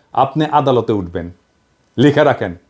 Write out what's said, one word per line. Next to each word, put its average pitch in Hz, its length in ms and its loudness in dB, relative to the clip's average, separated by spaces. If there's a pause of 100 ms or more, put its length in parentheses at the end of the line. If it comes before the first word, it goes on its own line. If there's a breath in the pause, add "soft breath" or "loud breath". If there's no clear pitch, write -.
(140)
আপনি 139 320 0
আদালতে 135 480 0
উঠবেন, 87 380 -6 (640)
লিখে 143 260 4
রাখেন। 113 320 -2 (140)